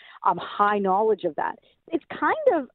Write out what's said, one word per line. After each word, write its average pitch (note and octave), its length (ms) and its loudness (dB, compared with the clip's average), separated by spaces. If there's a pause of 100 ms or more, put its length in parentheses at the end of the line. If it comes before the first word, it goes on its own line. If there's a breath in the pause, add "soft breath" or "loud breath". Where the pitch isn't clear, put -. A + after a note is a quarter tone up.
(240 loud breath)
um, F3 180 0
high G#3 360 0
knowledge G3+ 440 2
of E3 140 -4
that. - 240 -6 (280 soft breath)
It's - 160 -4 (140)
kind E4 160 0 (200)
of, C#4 200 -2